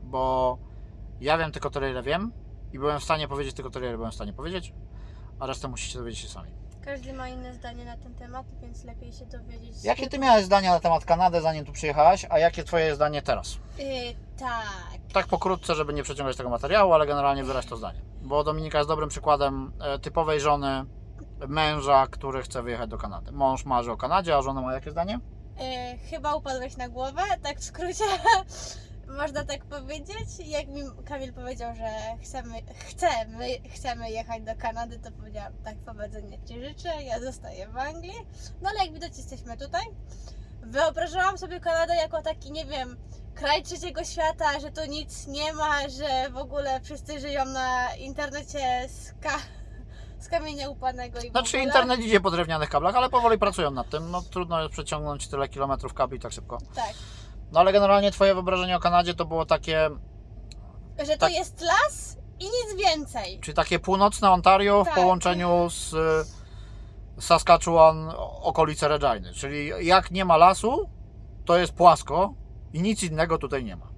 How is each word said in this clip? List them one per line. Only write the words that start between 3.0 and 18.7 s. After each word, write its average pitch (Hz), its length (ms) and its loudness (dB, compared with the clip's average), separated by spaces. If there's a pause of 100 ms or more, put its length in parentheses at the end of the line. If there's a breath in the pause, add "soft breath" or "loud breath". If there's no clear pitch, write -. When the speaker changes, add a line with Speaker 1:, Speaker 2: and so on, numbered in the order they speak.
Speaker 1:
w - 40 -10
stanie 151 240 0
powiedzieć 139 260 -6
tylko 131 160 -10
tyle, 127 160 -6
ile 120 100 -4
byłem 113 160 -6
w - 20 -12
stanie 104 180 -8
powiedzieć, 170 400 -8 (680 loud breath)
a 135 60 -6
resztę 135 220 -6
musicie 123 300 -10
dowiedzieć 117 220 -10
się 117 80 -12
sami. 98 220 -14 (340)
Speaker 2:
Każdy 269 280 -10
ma 254 160 -10
inne 254 260 -12
zdanie 247 300 -14
na 240 120 -14
ten 240 180 -16
temat, 254 320 -14 (160)
więc 233 220 -14
lepiej - 280 -16
się - 140 -16
dowiedzieć. - 580 -14
Speaker 1:
Jakie 247 240 0
ty 277 100 -6
miałeś 240 260 8
zdanie 190 260 6
na 175 100 6
temat 165 240 4
Kanady, 170 360 4
zanim 156 240 0
tu - 80 -14
przyjechałaś, 156 580 6
a 170 80 4
jakie 165 260 4
twoje 160 300 2
zdanie 147 280 0
teraz? - 360 -2 (200)
Speaker 2:
Yy, 277 60 -8 (540)
tak. 233 280 -4 (460)
Speaker 1:
Tak 190 140 2
pokrótce, 185 480 0
żeby 151 180 -2
nie 147 100 -2
przeciągać 135 340 -4
tego 123 140 -6
materiału, 170 420 6
ale 156 140 8
generalnie 139 380 2
wyraź 131 220 -2
to 120 100 -10
zdanie. - 240 -8 (220)
Bo 147 220 2
Dominika 156 340 -2